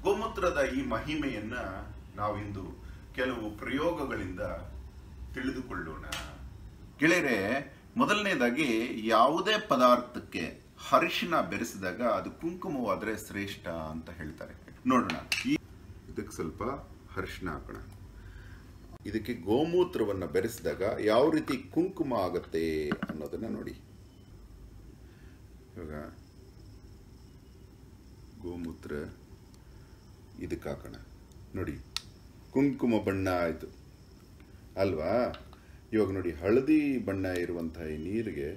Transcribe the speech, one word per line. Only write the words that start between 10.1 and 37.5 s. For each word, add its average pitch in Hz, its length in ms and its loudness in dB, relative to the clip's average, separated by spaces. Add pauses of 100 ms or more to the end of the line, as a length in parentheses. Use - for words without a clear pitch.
ಅರಿಶಿನ 160 480 4
ಬೆರೆಸಿದಾಗ 98 640 -2
ಅದು 98 280 2
ಕುಂಕುಮವಾದ್ರೆ 127 960 -2
ಶ್ರೇಷ್ಠ 101 420 -6
ಅಂತ 80 420 -6
ಹೇಳ್ತಾರೆ. 78 440 -10 (320)
ನೋಡೋಣ, 113 300 4 (300)
ಈ-, 143 140 2 (480)
ಇದಕ್ಕೆ - 260 -8
ಸ್ವಲ್ಪ 85 280 -6 (540)
ಅರಿಶಿನ 92 340 -6
ಹಾಕೋಣ. - 260 -10 (1300)
ಇದಕ್ಕೆ 107 280 -4
ಗೋಮೂತ್ರವನ್ನ 110 920 2
ಬೆರೆಸಿದಾಗ 82 580 0 (180)
ಯಾವ 117 300 8
ರೀತಿ 151 260 2 (180)
ಕುಂಕುಮ 165 400 0
ಆಗತ್ತೆ 87 500 0 (240)
ಅನ್ನೋದನ್ನ 78 600 -4
ನೋಡಿ. - 280 -6 (2000)
ಇವಾಗ 78 180 -10 (2500)
ಗೋಮೂತ್ರ 85 500 -8 (1500)
ಇದಕ್ಕೆ 82 280 -6
ಹಾಕೋಣ. - 280 -8 (580)
ನೋಡಿ, 87 200 -2 (760)
ಕುಂಕುಮ 127 440 4 (100)
ಬಣ್ಣ 98 240 2
ಆಯ್ತು 87 380 2 (1120)
ಅಲ್ವಾ? 87 320 2 (800)
ಇವಾಗ 104 180 6
ನೋಡಿ, 92 220 0
ಹಳದಿ 135 720 6
ಬಣ್ಣ 98 220 0
ಇರುವಂತಹ 87 600 -2